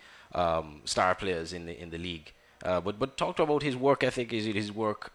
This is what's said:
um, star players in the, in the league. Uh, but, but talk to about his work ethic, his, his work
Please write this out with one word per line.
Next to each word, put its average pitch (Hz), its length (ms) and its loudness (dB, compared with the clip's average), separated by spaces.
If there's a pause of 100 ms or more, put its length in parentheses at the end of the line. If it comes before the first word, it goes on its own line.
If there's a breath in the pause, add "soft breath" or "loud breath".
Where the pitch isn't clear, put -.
(340 loud breath)
um, 80 500 0
star 92 300 4
players 87 400 -2
in 85 140 -8
the, 85 120 -10
in 85 120 -12
the 82 80 -6
league. 85 320 -8 (340 soft breath)
Uh, 90 160 2
but, 104 160 -4
but 135 200 -2
talk 175 200 0
to 170 60 4
about 147 180 4
his 143 140 -2
work 131 280 4
ethic, 123 280 0
his, 110 140 0
his 104 260 -2
work 107 440 -4